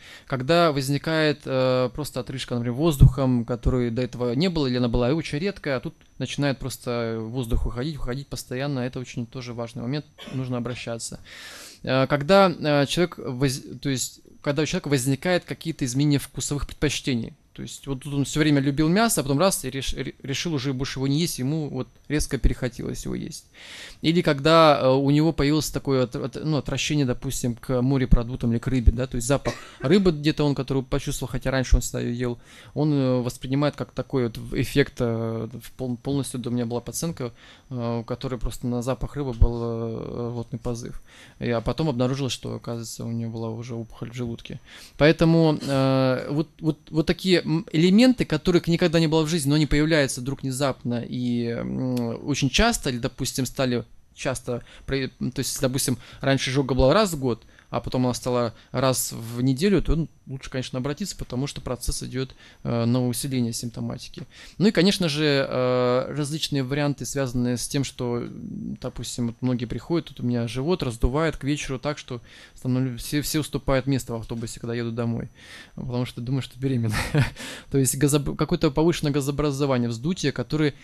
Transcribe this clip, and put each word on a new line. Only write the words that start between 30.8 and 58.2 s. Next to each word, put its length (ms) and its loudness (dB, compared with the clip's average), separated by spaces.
почувствовал, 500 -4
хотя 180 -4
раньше 260 2
он 40 8
всегда 200 -4
ее 120 -2
ел, 260 -2
он, 180 2
э, 300 2
воспринимает 520 -2
как 180 -8
такой 320 -2
вот 120 -4
в-, 240 -6
эффект, 380 2
э, 520 -2
в 280 -16
пол-, 180 -4
полностью, 440 -4
да, 100 -6
у 20 -4
меня 140 -2
была 160 -4
пациентка, 500 -6
э, 300 -4
у 40 -6
которой 340 -6
просто 280 -4
на 160 -2
запах 340 -4
рыбы 160 -4
был, 300 2
э, 680 -6
рвотный 300 -6
позыв. 420 -6
И, 80 -4
а 140 0
потом 260 0
обнаружилось, 460 0
что, 200 -8
оказывается, 520 -8
у 60 -6
нее 180 -4
была 180 -6
уже 260 -10
опухоль 360 -10
в 40 -16
желудке. 460 -8
Поэтому, 680 6
э, 640 2
вот, 180 -2
вот, 160 0
вот 160 0
такие, 400 2
м, 240 2
элементы, 540 6
которых 420 2
никогда 320 4
не 80 4
было 160 4
в 60 0
жизни, 220 0
но 40 6
они 120 4
появляются 540 2
вдруг 220 -6
внезапно 640 -2
и, 380 0
м, 500 -4
очень 240 0
часто, 400 2
или, 80 -2
допустим, 480 -4
стали 380 -2
часто, 460 -6
прои-, 240 -2
то 300 -6
есть, 220 -4
допустим, 360 0
раньше 300 2
изжога 240 2
была 180 6
раз 200 4
в 80 -6
год, 240 -2
а 100 -2
потом 260 0
она 80 0
стала 380 0